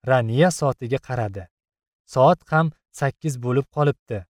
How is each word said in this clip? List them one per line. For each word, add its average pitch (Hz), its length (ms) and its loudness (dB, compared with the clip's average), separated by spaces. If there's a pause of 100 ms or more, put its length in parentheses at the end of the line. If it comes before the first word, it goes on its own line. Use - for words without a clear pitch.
Raniya 127 480 2
soatiga 131 560 -4
qaradi. 104 360 -8 (680)
Soat 143 260 4 (120)
ham 160 160 2 (240)
sakkiz 139 420 -4 (100)
bo'lib 123 320 0
qolibdi. 143 420 -2 (160)